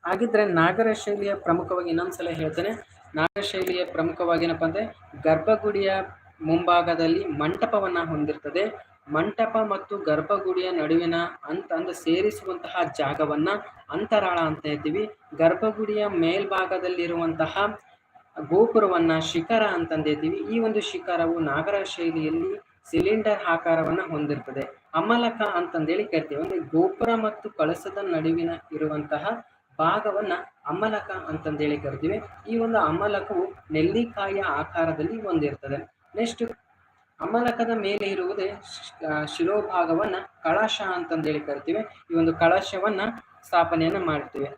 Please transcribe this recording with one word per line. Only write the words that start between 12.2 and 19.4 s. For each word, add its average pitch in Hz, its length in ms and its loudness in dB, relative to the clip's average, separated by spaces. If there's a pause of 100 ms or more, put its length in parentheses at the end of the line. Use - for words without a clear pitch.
ಜಾಗವನ್ನ 151 500 0 (420)
ಅಂತರಾಳ 190 480 0
ಅಂತ 156 280 -2
ಹೇಳ್ತೀವಿ. 151 440 -2 (240)
ಗರ್ಭಗುಡಿಯ 208 720 2
ಮೇಲ್ಭಾಗದಲ್ಲಿರುವಂತಹ 180 1700 0 (600)
ಗೋಪುರವನ್ನ 180 800 4
ಶಿಖರ 170 480 0